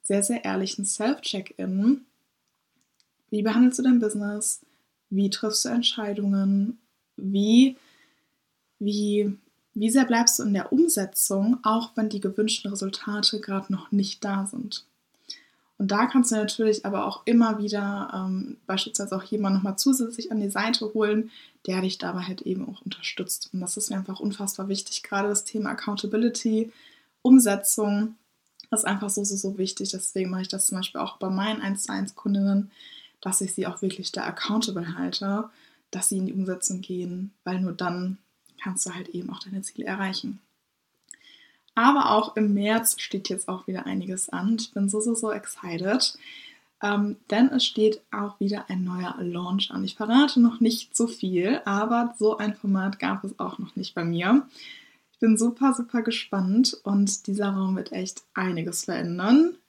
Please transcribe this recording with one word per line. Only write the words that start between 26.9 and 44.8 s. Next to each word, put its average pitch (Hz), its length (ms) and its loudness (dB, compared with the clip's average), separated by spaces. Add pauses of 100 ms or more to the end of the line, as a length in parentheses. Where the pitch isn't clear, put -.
Umsetzung 214 960 6 (560)
ist - 140 0
einfach 202 240 0
so, 202 140 -2
so, 202 140 -2
so 190 200 -4
wichtig. 196 340 -2
Deswegen 190 380 -4
mache 185 120 -4
ich 185 80 -6
das 196 180 -2
zum 190 100 -2
Beispiel - 220 -6
auch - 180 -6
bei 190 120 -4
meinen 202 320 0
eins 196 220 -2
zu 208 100 -6
eins 196 200 -4
Kundinnen, 196 580 2 (500)
dass 185 180 -2
ich 185 140 -4
sie 190 120 -4
auch 180 160 -8
wirklich 190 300 -6
da - 140 -6
accountable 180 720 -4
halte, 196 520 -4 (420)
dass 185 180 -2
sie 196 80 -2
in 185 80 -2
die - 80 -6
Umsetzung 185 480 -4
gehen, 180 500 -8 (140)
weil 185 160 -2
nur 175 120 -2
dann 180 440 -4 (440)
kannst 190 240 -4
du 180 80 -10
halt 180 160 -10
eben 175 200 -8
auch 185 100 -10
deine 190 220 -10
Ziele - 240 -10
erreichen. 190 560 -6 (1300)
Aber 262 360 4
auch 214 240 2
im 214 180 2
März 214 460 0
steht - 300 -6
jetzt - 180 -6
auch 185 180 -8
wieder 185 200 -6
einiges 190 420 -4
an. 196 320 0
Ich - 140 -8
bin 196 160 0